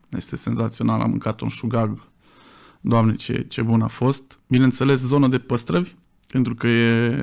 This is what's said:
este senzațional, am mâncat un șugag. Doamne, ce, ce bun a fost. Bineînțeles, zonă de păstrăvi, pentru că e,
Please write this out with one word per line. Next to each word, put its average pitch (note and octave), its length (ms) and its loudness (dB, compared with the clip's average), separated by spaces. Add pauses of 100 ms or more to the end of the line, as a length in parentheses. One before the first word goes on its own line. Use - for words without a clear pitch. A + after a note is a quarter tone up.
este - 260 -8
senzațional, A2+ 680 -2
am A2+ 80 0
mâncat A2+ 320 -4
un A#2 60 -4
șugag. A2+ 600 -4 (760)
Doamne, A2+ 340 2
ce, - 340 -6
ce - 120 -6
bun A2+ 200 2
a A2 60 -2
fost. - 600 -4
Bineînțeles, C3 520 2
zonă C3 280 2
de B2+ 100 2
păstrăvi, E3+ 560 -2 (340)
pentru A#2+ 280 -2
că A#2 120 -4
e, A#2 560 2